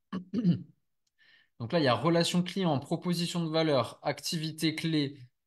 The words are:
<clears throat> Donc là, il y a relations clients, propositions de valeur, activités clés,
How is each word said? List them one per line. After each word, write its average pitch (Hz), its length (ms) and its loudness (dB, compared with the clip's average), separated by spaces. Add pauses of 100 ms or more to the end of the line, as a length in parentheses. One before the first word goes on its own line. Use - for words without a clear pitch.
(120)
<clears throat> - 1500 -6
Donc 113 120 -8
là, 175 80 2
il 151 40 2
y 135 40 4
a 120 60 6
relations 170 500 2
clients, 175 360 0
propositions 170 640 -2
de 156 60 -4
valeur, 156 540 2
activités 156 720 -2
clés, 151 420 0 (300)